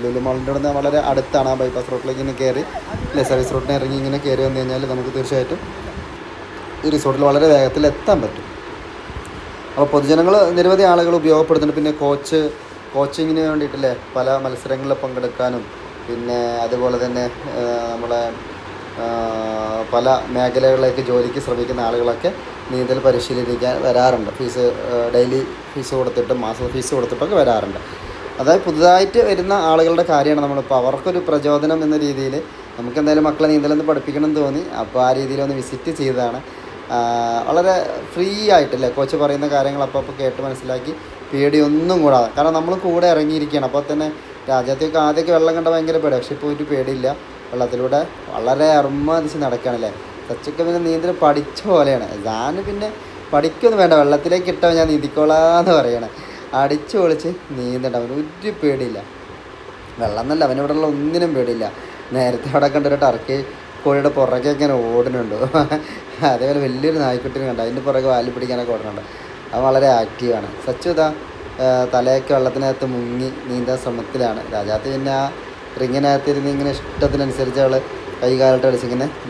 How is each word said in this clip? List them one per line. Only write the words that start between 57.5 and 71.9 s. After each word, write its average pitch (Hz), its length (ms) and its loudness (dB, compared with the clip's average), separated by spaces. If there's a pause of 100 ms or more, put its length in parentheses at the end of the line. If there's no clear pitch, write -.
നീന്തണ്ട, 123 440 -4
അവന് 123 180 -6
ഒരു 175 320 -8 (100)
പേടിയില്ല. 131 360 -2 (1040)
വെള്ളം 110 240 -2
എന്നല്ല, 156 240 0
അവനിവിടെയുള്ള 143 440 0
ഒന്നിനും 160 440 0
പേടിയില്ല. 117 280 -2 (520)
നേരത്തെ 123 360 0
അവിടെ 143 220 4
കണ്ടൊരു 143 300 2
ടർക്കി 131 320 0 (460)
കോഴിയുടെ 143 320 4
പുറകെ 127 400 2
ഇങ്ങനെ 143 180 2 (140)
ഓടുന്നുണ്ട്. 120 480 0 (960)
അതേപോലെ 135 320 0
വലിയൊരു 139 400 0
നായ്ക്കുട്ടിനെ 127 440 -2
കണ്ടു, 113 160 -4
അതിൻ്റെ 123 220 -4
പുറകെ 131 240 2
വാലി 123 240 2
പിടിക്കാനൊക്കെ 123 400 -4
ഓടുന്നുണ്ട്. 104 280 -6 (500)
അവൻ 120 160 0
വളരെ 135 200 6 (120)
ആക്റ്റീവാണ്. 110 480 -2 (180)
സച്ചു 131 280 -4
ഇതാ, 156 120 4 (580)
ആ, - 20 2 (280)